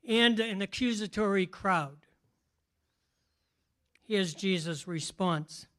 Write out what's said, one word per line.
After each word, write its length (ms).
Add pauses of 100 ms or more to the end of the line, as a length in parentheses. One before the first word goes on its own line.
and 320
an 220
accusatory 840
crowd. 600 (2000)
Here's 320
Jesus' 540
response. 800 (120)